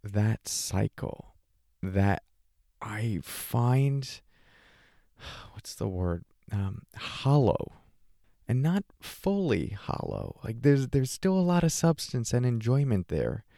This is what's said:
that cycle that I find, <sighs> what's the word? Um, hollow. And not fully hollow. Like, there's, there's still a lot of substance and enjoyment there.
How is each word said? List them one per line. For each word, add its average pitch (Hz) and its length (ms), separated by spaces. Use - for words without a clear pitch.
that 104 440
cycle - 880
that 98 420
I 107 420
find, 131 960
<sighs> - 360
what's - 220
the - 120
word? 90 360
Um, 98 320
hollow. - 800
And 123 140
not 175 220
fully 165 680
hollow. - 760
Like, 113 200
there's, 139 260
there's 135 220
still 190 260
a - 20
lot 175 240
of 165 80
substance 151 640
and 123 120
enjoyment 120 640
there. 67 380